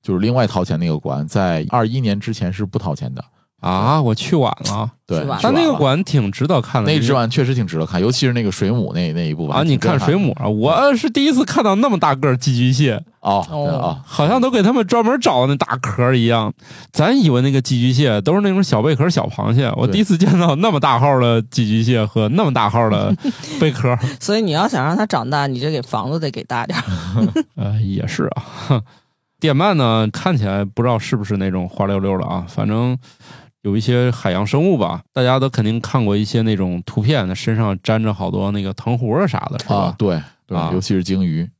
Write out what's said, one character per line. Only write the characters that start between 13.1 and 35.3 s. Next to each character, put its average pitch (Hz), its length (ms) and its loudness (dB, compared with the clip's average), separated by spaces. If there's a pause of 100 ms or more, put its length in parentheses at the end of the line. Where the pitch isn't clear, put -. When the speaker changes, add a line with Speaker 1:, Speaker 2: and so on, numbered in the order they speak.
Speaker 1:
哦， 98 300 0
Speaker 3:
哦。 147 180 -4
Speaker 1:
哦。 131 360 -4
Speaker 2:
好 - 220 -2
像 240 140 2
都 254 100 2
给 226 120 2
他 214 100 4
们 233 140 0
专 233 180 2
门 254 160 2
找 131 260 2
那 139 100 2
大 - 200 -2
壳 123 260 -4
儿 127 140 4
一 117 100 2
样。 113 260 0 (400)
咱 226 260 2
以 175 120 4
为 123 120 2
那 139 80 2
个 135 100 2
寄 127 200 0
居 127 120 2
蟹 120 300 2
都 151 120 2
是 202 60 2
那 202 100 2
种 190 120 2
小 120 180 2
贝 156 140 2
壳 139 140 2
小 165 200 0
螃 107 260 -2
蟹， 123 220 2
我 123 100 0
第 101 120 0
一 208 60 4
次 190 120 2
见 175 220 4
到 165 180 2
那 208 140 2
么 147 100 0
大 123 180 4
号 139 220 4
的 117 220 4
寄 113 240 -2
居 110 160 2
蟹 113 220 2
和 107 260 0
那 185 140 2
么 143 80 0
大 113 160 2
号 113 200 2
的 104 260 2 (460)
贝 156 100 2
壳。 123 340 0
Speaker 3:
<laughs> 135 160 -6
所 - 160 -2
以 226 40 0
你 196 120 -2
要 180 160 0
想 131 160 -2
让 165 120 0
它 302 80 0
长 127 240 -2
大， 143 180 -2
你 127 140 -4
这 147 100 -4
给 139 120 -4
房 113 280 -4
子 165 80 -4
得 156 120 -4
给 110 140 -10
大 120 220 -6
点 165 120 -4
儿。 117 60 -6 (320)
Speaker 2:
<laughs> 113 400 0
呃， 104 240 -2
也 98 260 -2
是 - 180 -2 (120)
啊。 - 80 -8 (360)
<laughs> 107 40 -12 (560)
电 151 140 2
鳗 185 200 4
呢， 113 360 4
看 185 240 0
起 110 100 0
来 101 200 0
不 101 180 -4
知 123 60 2
道 117 100 2
是 - 160 -4
不 104 80 -2
是 101 140 -2
那 95 140 -2
种 90 180 -4
花 98 180 -2
溜 98 120 0
溜 95 200 0
的 90 60 -4
啊， 90 240 -4
反 104 180 -2
正 120 300 0 (640)
有 101 160 -2
一 110 40 2
些 123 300 2
海 107 200 -4
洋 95 160 0
生 143 160 2
物 180 160 2
吧， - 240 -2 (100)
大 131 100 0
家 127 160 4